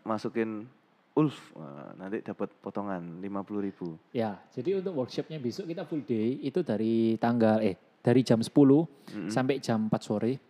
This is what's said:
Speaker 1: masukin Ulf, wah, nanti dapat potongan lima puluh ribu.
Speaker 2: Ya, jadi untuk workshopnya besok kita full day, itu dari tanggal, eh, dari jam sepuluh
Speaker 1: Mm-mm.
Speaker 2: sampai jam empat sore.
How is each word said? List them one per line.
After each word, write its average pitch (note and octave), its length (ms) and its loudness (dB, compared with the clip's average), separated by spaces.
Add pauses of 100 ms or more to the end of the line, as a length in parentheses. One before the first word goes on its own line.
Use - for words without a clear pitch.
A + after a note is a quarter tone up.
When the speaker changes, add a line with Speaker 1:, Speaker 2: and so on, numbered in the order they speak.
Speaker 1:
masukin A2 640 -6 (460)
Ulf, - 400 -2
wah, C#2+ 400 -16
nanti F#2+ 260 -8
dapat G2 380 -8
potongan F#2 640 -8
lima G2 200 -6
puluh G#2 200 -6
ribu. F#2+ 320 -6 (160)
Speaker 2:
Ya, A2 400 -4
jadi D3 260 -4
untuk F#3 220 -6
workshopnya C#3+ 400 -6
besok D3+ 320 -6
kita E3+ 160 -8
full D3+ 160 -6
day, A#2 400 -2
itu C#3+ 180 -2
dari A2+ 560 2
tanggal, A2 460 4
eh, G2 160 0 (220)
dari B2 220 6
jam A2+ 200 4
sepuluh C#3+ 480 6 (180)
Speaker 1:
Mm-mm. G2+ 220 -8
Speaker 2:
sampai C3+ 320 0
jam A2 240 0
empat A2 160 -2
sore. A2+ 480 -2